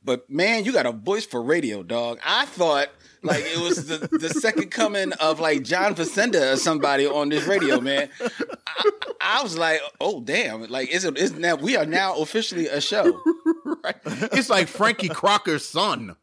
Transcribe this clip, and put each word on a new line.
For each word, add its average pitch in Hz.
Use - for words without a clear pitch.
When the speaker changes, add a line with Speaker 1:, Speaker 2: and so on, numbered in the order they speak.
Speaker 1:
but, 127
man, 202
you 247
got 170
a 123
voice 127
for -
radio, 120
dog. 117
I 214
thought, 151
like, 147
it 165
was 170
the, 156
the 165
second 214
coming 202
of, 156
like, 151
John 180
Facenda 170
or -
somebody 143
on 143
this 147
radio, 160
man. 139
I, 175
I 214
was 175
like, 160
"Oh, 175
damn." 117
Like, 127
is 175
it, 151
is 160
now, 170
we 175
are 156
now 180
officially 170
a 143
show. 214
Speaker 2:
<laughs> 320
Right. 175
It's 262
like 190
Frankie 214
Crocker's 175
son. 127